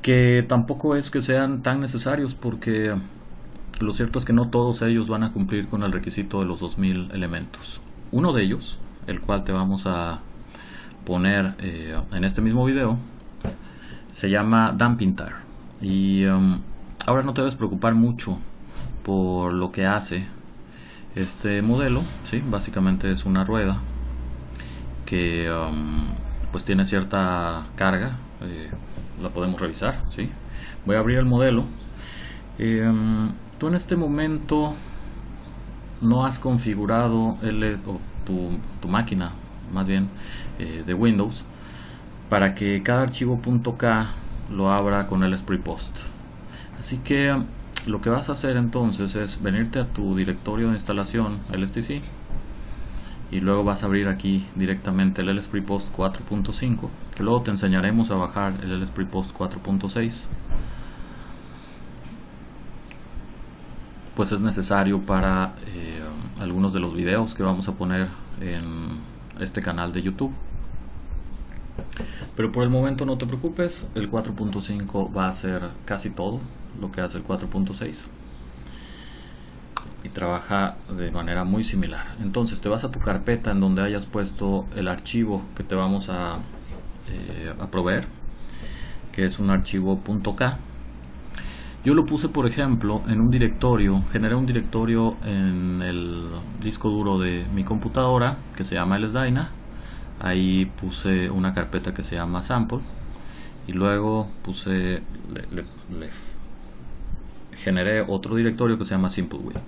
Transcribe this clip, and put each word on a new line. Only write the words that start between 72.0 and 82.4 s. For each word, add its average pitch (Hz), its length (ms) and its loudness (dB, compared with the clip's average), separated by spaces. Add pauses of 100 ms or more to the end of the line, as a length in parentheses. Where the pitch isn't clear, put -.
Pero 110 140 2
por 123 140 2
el 120 40 4
momento 131 380 2
no 131 100 0
te 131 100 -2
preocupes, 165 680 -2
el 104 160 -2
cuatro 107 240 -2
punto 101 260 -2
cinco 98 500 -2
va 95 160 0
a - 20 2
hacer 92 420 -4 (140)
casi 101 260 -4
todo 107 300 -2 (400)
lo 95 100 -4
que - 100 -6
hace 90 160 -4
el 90 80 -6
cuatro 95 240 -4
punto 95 260 0
seis - 300 -8 (2000)
y - 60 -10
trabaja 92 680 0 (200)
de 87 140 -2
manera 85 340 0
muy 98 180 2
similar. 92 600 -2
Entonces 110 380 0